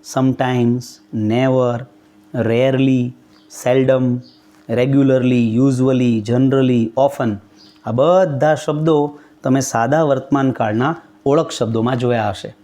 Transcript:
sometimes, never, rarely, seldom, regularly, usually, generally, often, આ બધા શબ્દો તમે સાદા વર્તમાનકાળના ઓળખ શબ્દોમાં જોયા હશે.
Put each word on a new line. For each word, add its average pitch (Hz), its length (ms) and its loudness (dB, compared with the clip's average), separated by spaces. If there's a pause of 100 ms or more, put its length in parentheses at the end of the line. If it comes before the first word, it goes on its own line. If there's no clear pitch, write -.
(180)
sometimes, 127 640 0 (340)
never, 123 720 0 (600)
rarely, 127 640 0 (540)
seldom, 127 520 2 (580)
regularly, 127 840 2
usually, 127 640 2 (100)
generally, 127 520 2
often, 131 520 -2 (500)
આ 107 60 -6
બધા 151 600 2
શબ્દો 151 640 -2 (240)
તમે 135 180 0
સાદા 131 420 0
વર્તમાનકાળના 131 920 -2 (320)
ઓળખ 160 240 0
શબ્દોમાં 113 460 -2
જોયા 117 340 -2
હશે. 101 340 -12